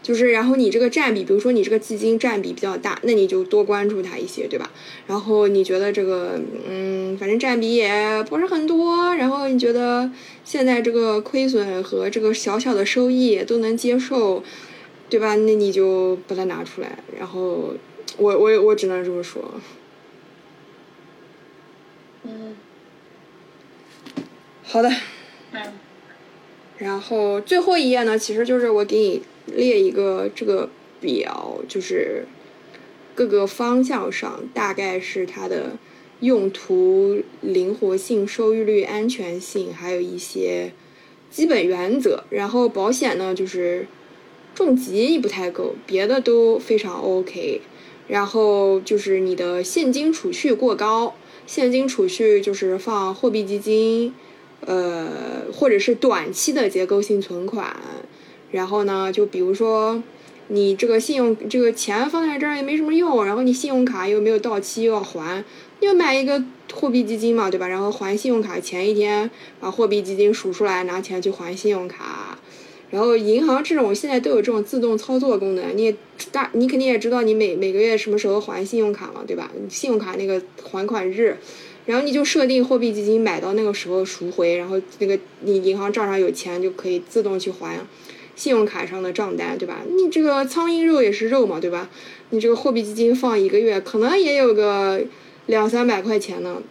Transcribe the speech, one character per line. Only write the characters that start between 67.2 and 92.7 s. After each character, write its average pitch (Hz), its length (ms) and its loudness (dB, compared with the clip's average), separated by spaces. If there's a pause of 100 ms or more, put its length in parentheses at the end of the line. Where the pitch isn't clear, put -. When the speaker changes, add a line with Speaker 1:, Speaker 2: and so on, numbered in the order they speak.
Speaker 1:
嘛， 196 140 0
对 180 100 -2
吧？ 185 80 -4
然 190 100 -2
后 202 140 0
还 202 240 -4
信 254 160 0
用 226 80 2
卡 180 180 -4
前 180 300 -2
一 214 60 2
天 208 360 2 (300)
把 190 100 -6
货 226 160 2
币 202 140 2
基 190 160 -6
金 208 160 6
数 202 180 -2
出 196 140 0
来， 180 200 0
拿 180 140 -4
钱 185 220 -6
去 185 100 -2
还 180 240 -10
信 208 160 0
用 185 160 -2
卡。 95 520 -12 (520)
然 202 120 0
后 233 120 4
银 226 300 4
行 277 180 2
这 320 120 0
种 220 200 2
现 285 140 -6
在 262 100 2
都 269 120 0
有 262 60 4
这 214 140 2
种 208 140 0
自 247 160 -4
动 226 160 2
操 262 220 -2
作 254 180 2
功 196 180 0
能， 180 220 -4
你 220 80 0
也 214 100 2 (380)
大， 269 220 -2
你 240 120 4
肯 262 140 2
定 262 80 2
也 233 100 2
知 233 120 -2
道 247 100 2
你 220 140 4
每， 208 200 2
每 190 160 0
个 190 80 0
月 220 200 2
什 214 120 -4
么 208 80 2
时 208 80 -2
候 202 140 2
还 196 240 -6
信 226 160 -2
用 208 100 2
卡 190 180 -6
嘛， - 180 -12
对 - 100 -4
吧？ - 140 -10 (120)
你 196 60 -10
信 269 220 -6
用 220 80 2
卡 190 180 -6
那 196 100 -4
个 185 140 0 (220)
还 196 240 -6
款 208 260 -4
日， 214 240 2 (480)
然 233 160 0
后 - 20 -2
你 294 80 -2
就 285 140 2
设 285 220 2
定 254 180 4
货 254 140 2
币 233 120 2
基 208 140 -4
金 220 160 4
买 185 180 0
到 190 140 -4
那 220 100 2
个 202 120 0
时 175 160 -8
候 185 120 2
赎 180 280 -6
回， 175 260 2
然 175 100 -4
后 190 140 -2 (200)
那 202 60 2
个 196 120 2 (240)
你 196 200 2
银 190 140 2
行 202 160 -4
账 214 140 0
上 196 120 0
有 175 120 2
钱 180 320 -6
就 185 80 0
可 185 180 -8
以 180 120 0
自 220 220 -2
动 196 160 -2
去 190 120 -6
还 170 280 -10 (560)
信 269 200 0
用 214 100 4
卡 185 220 -4
上 185 160 -8
的 185 100 -4
账 185 240 -4
单， 175 220 -6
对 185 100 -6
吧？ - 180 -10
你 370 220 2
这 320 140 2
个 277 240 2
苍 330 240 0
蝇 330 160 2
肉 302 160 6
也 208 100 4
是 220 160 -2
肉 254 180 4
嘛， 165 140 -4
对 175 80 -2
吧？ 175 220 -6 (400)
你 226 100 0
这 233 80 2
个 233 80 4
货 262 160 0